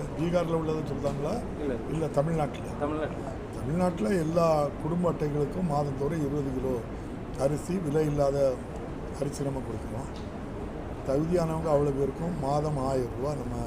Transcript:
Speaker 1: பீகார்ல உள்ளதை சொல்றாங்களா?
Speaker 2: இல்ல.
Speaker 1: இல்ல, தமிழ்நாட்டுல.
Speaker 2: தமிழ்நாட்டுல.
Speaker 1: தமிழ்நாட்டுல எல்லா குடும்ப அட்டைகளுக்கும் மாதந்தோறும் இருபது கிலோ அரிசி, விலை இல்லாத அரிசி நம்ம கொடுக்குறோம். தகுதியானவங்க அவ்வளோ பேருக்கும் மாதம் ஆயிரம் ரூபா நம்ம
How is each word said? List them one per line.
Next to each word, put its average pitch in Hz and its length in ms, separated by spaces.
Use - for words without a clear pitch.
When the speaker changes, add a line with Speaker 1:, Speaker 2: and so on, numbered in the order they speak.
Speaker 1:
பீகார்ல 165 360
உள்ளதை 156 280
சொல்றாங்களா? 143 520
Speaker 2:
இல்ல. 143 140
Speaker 1:
இல்ல, 156 160
தமிழ்நாட்டுல. 151 560
Speaker 2:
தமிழ்நாட்டுல. 151 480
Speaker 1:
தமிழ்நாட்டுல 175 500
எல்லா 165 580
குடும்ப 170 280
அட்டைகளுக்கும் 147 560
மாதந்தோறும் 143 520
இருபது 139 340
கிலோ 127 200
அரிசி, 147 380
விலை 156 280
இல்லாத 139 480
அரிசி 143 240
நம்ம 139 160
கொடுக்குறோம். - 500
தகுதியானவங்க 160 640
அவ்வளோ 147 220
பேருக்கும் 139 500
மாதம் 147 360
ஆயிரம் 131 400
ரூபா 139 160
நம்ம 123 220